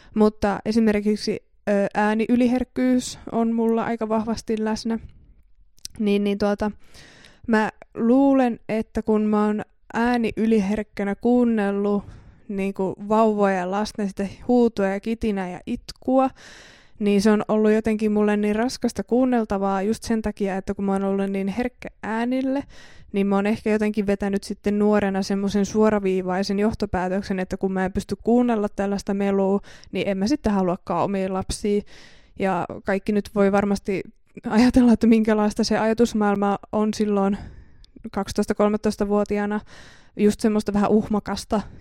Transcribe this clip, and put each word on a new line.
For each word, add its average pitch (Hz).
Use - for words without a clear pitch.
Mutta 214
esimerkiksi, 214
ö, 202
ääniyliherkkyys 247
on 226
mulla 226
aika 226
vahvasti 220
läsnä. 220
Niin, 202
niin 202
tuota, 208
mä 214
luulen, 262
että 220
kun 214
mä 214
oon 208
ääniyliherkkänä 220
kuunnellut 208
niinku 196
vauvoja 208
ja 180
lasten 202
sitä 196
huutoa 233
ja 190
kitinää 214
ja 180
itkua, 262
niin 202
se 220
on 208
ollut 214
jotenkin 214
mulle 208
niin 208
raskasta 240
kuunneltavaa 214
just 214
sen 226
takia, 196
että 196
kun 202
mä 196
oon 196
ollut 196
niin 196
herkkä 240
äänille, 262
niin 196
mä 202
oon 196
ehkä 220
jotenkin 214
vetänyt 196
sitten 202
nuorena 202
semmoisen 196
suoraviivaisen 196
johtopäätöksen, 196
että 185
kun 190
mä 190
en 190
pysty 202
kuunnella 233
tällaista 202
melua, 196
niin 190
en 196
mä 196
sitten 233
haluakaan 185
omia 190
lapsia. 202
Ja 190
kaikki 196
nyt 202
voi 196
varmasti 202
ajatella, 240
että 226
minkälaista 214
se 214
ajatusmaailma 214
on 214
silloin 202
kaksitoista, 208
kolmetoistavuotiaana, 208
just 208
semmoista 214
vähän 208
uhmakasta, 208